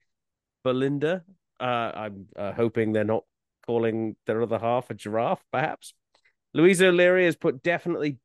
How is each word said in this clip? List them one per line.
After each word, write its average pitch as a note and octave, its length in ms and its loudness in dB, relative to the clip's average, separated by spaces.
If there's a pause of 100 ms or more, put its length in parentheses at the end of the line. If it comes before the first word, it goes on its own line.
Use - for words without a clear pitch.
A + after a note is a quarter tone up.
(640)
"Belinda." C#3+ 600 -2 (340)
Uh, B2 60 -6
I'm, G#2+ 640 -6 (100)
uh, G2 160 -6
hoping A2+ 400 0
they're G#2+ 120 0
not A2 200 0 (420)
calling A2+ 480 -2 (120)
their A2+ 160 -2
other A2 160 -2
half A#2+ 320 -2
a A2+ 40 -8
giraffe, A2+ 560 -4
perhaps. - 440 -6 (600)
Louisa F3+ 340 6
O'Leary F3+ 360 4
has E3 120 2
put, C#3+ 260 -2
"Definitely D3+ 640 -4